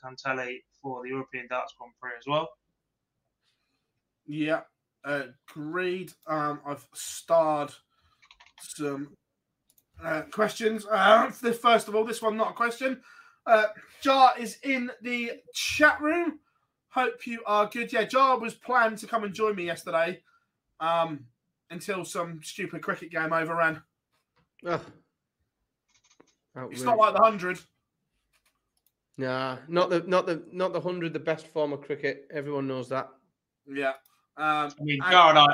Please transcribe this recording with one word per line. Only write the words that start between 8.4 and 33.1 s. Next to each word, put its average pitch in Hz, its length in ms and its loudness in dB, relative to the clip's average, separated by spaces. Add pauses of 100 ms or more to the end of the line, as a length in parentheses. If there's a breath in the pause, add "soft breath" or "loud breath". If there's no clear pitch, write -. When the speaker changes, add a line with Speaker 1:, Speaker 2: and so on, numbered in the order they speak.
Speaker 2:
some, 143 560 -8 (880)
uh, 160 280 -4
questions. 220 580 -2
Uh, 220 420 6 (100)
the 233 120 0
first 233 340 4
of 208 80 -6
all, 220 100 2
this 233 160 -8
one, 220 160 0
not 220 140 0
a - 20 -16
question. 233 480 -4 (440 soft breath)
Uh, 240 220 6 (340)
Jar 269 380 6
is 226 240 -8
in 254 280 -2 (100)
the 240 300 -4 (220)
chat - 480 2
room. 330 380 -2 (500)
Hope 247 380 -4
you 233 180 -10
are 208 220 2
good. 233 260 -8
Yeah, 220 120 2
Jar 262 340 4
was 220 160 -8
planned 233 440 2
to 208 80 -14
come 226 160 -2
and 202 100 -8
join 214 220 0
me 175 100 -6
yesterday, 170 560 -4 (580)
um, 160 460 -2 (440)
until 180 340 -8
some 170 400 -8
stupid - 380 -10
cricket 175 300 -8
game 160 200 -4
overran. 160 500 -2 (840)
Speaker 3:
Ugh. 170 160 -4 (1900)
Speaker 2:
It's 123 120 -10
not 240 140 4
Speaker 3:
Outrageous. - 20 -
Speaker 2:
like 208 160 6
the 196 60 6
hundred. 180 380 2 (1600)
Speaker 3:
Nah, 131 400 -4 (100)
not 175 220 0
the, 170 180 0
not 180 180 2
the, 170 180 -4 (100)
not 180 200 -4
the 170 60 -4
hundred, 165 340 -6
the 151 60 -6
best 156 280 -4
form 151 260 -2
of 139 80 -10
cricket. 143 520 -6
Everyone 143 340 -6
knows 131 220 -6
that. 131 200 -4 (580)